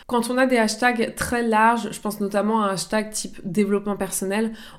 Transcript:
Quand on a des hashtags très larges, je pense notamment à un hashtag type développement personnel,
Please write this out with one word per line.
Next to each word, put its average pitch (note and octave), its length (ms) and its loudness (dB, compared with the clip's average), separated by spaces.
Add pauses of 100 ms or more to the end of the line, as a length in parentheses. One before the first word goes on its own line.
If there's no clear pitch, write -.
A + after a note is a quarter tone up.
Quand A#3+ 240 0
on B3+ 80 0
a C4 80 6
des B3+ 100 4
hashtags A3+ 600 2
très A#3 260 -2
larges, A3 480 4
je - 100 -12
pense G#3 200 -6
notamment G#3 420 0
à G3 60 2
un - 20 0
hashtag G#3 400 -2
type - 340 -8
développement G3+ 520 0
personnel, G3+ 560 -2 (260)